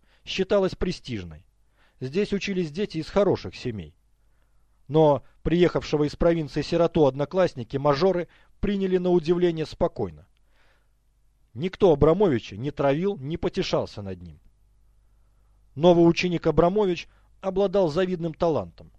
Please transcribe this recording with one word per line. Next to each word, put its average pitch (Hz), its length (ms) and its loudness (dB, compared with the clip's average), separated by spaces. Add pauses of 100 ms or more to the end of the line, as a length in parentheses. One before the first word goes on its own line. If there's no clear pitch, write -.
(240)
считалась 190 520 -2
престижной. 95 720 -8 (520)
Здесь 151 320 -4
учились 185 400 -4
дети 170 280 -8
из 147 100 -10
хороших 131 460 0
семей. 101 400 -8 (920)
Но 147 360 4 (180)
приехавшего 165 640 2
из 147 120 -4
провинции 165 460 0
сироту 165 440 2
одноклассники 139 720 -2
мажоры 151 500 0 (320)
приняли 196 380 0
на 180 120 0
удивление 175 560 0
спокойно. 85 640 -6 (1300)
Никто 175 360 2
Абрамовича 151 680 2
не 131 120 -6
травил, 156 480 -2
не 147 200 -8
потешался 151 680 -4
над 95 180 -10
ним. 80 180 -20 (1300)
Новый 170 340 6
ученик 170 380 0
Абрамович 175 640 2 (340)
обладал 190 480 0
завидным 170 460 -2
талантом. 98 640 -4